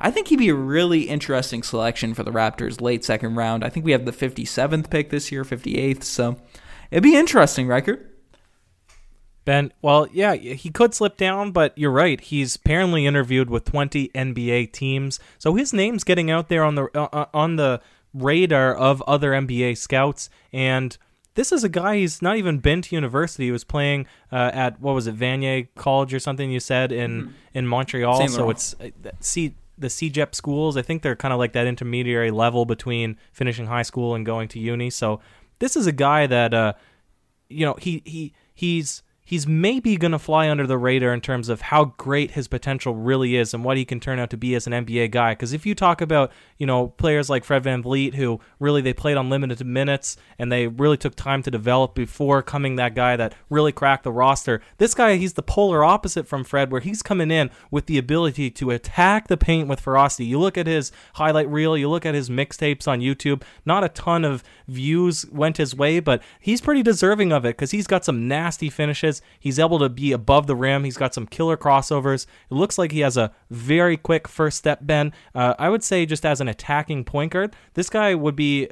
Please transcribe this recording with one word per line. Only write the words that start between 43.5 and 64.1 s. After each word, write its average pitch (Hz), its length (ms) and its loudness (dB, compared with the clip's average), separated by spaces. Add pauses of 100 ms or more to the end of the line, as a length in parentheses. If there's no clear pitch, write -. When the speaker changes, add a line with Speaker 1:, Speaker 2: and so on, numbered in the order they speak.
Speaker 2:
and 117 100 -6
what 131 140 0
he 131 60 -2
can 120 160 -6
turn 131 180 -6
out 120 100 -4
to 123 80 -8
be 123 180 -2
as 117 120 -2
an 120 80 -4
N 120 100 -2
B 117 140 -2
A 117 100 2
guy. 117 260 2
'Cause 120 200 -6
if 156 100 -8
you 208 100 0
talk 175 280 2
about, 151 300 2 (260)
you 143 80 -2
know, 123 220 0
players 147 420 0
like 127 140 0
Fred 135 180 0
VanVleet, 131 520 -2
who 120 260 -2 (180)
really, 143 240 2
they 127 100 0
played 147 240 -2
on 131 140 -2
limited 135 340 -2
minutes 135 520 -4 (220)
and 120 120 -4
they 123 160 0
really 139 300 2
took - 180 -6
time 139 300 -4
to 139 60 -4
develop 123 440 0
before 139 480 0
coming 139 340 -4
that 123 180 -2
guy 123 220 2
that 113 180 -2 (140)
really 151 240 2
cracked 139 300 2
the 127 100 -4
roster. 123 480 2 (180)
This 220 140 4
guy, 220 240 4
he's 180 160 -2
the - 100 -6
polar 180 420 4
opposite 180 420 2
from 135 180 -6
Fred, 139 260 0
where 127 100 -2
he's 196 220 -8
coming 175 280 0
in 156 180 2 (220)
with 147 160 -2
the 151 120 0
ability 143 520 0
to 127 200 -4
attack 185 580 2
the 180 80 2
paint 160 320 2
with 139 120 -4
ferocity. 135 460 2
You 131 140 0
look 185 180 2
at 170 80 -2
his 156 260 -2 (220)
highlight 156 340 2
reel, 156 300 0
you 143 100 0
look 165 160 -2
at 156 100 -2
his 135 140 -4
mixtapes 143 580 -4
on 131 140 0
YouTube, 135 420 -2 (220)
not 185 200 2
a 165 40 -2
ton 170 360 0